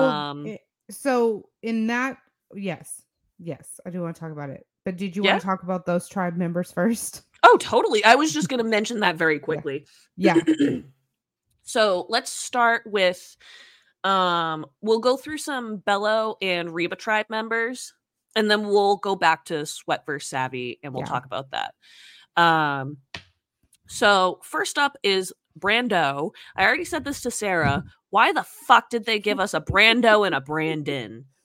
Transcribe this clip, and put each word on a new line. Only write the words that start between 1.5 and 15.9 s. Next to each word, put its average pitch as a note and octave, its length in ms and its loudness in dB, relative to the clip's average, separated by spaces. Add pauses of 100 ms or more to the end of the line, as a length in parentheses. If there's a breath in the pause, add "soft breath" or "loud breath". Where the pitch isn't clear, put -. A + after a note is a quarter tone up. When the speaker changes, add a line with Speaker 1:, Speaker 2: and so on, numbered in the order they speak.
Speaker 2:
in A3+ 240 -4
that, B3 300 -4 (360)
yes, F#3+ 480 -10 (380)
yes, - 460 -14
I F#3 40 -12
do F3 120 -8
wanna E3+ 120 -6
talk D#3+ 180 -14
about D3 200 -10
it. - 140 -16 (200)
But F#3 120 -6
did F#3 180 -6
you G3+ 80 -4
wanna G3 140 4
Speaker 1:
Yeah. - 20 -2
Speaker 2:
talk F#3+ 240 -4
about F3+ 240 -6
those F3 200 0
tribe F3 300 -4
members F3 340 -4
first? - 520 -2 (200)
Speaker 1:
Oh, E4+ 160 10
totally. A#3 460 0
I A#3 100 10
was D4+ 180 2
just - 160 -2
gonna B3 140 -2
Speaker 2:
<laughs> - 0 -
Speaker 1:
mention A3 380 -2
that F3+ 160 0
very D#3+ 180 2
Speaker 2:
Yeah. C#3+ 40 -4
Speaker 1:
quickly. C#3+ 460 -6 (300 soft breath)
Speaker 2:
Yeah. F3 320 4
Speaker 1:
<clears throat> C#4+ 340 2 (840)
So F#3+ 420 0
let's B3 220 -2
start A#3 540 0
with, F#3+ 500 -2 (680 loud breath)
um, E3+ 640 0 (140)
we'll A3 180 2
go B3 180 0
through D4+ 220 -10
some A#3+ 380 -8
Bello G#3+ 600 -2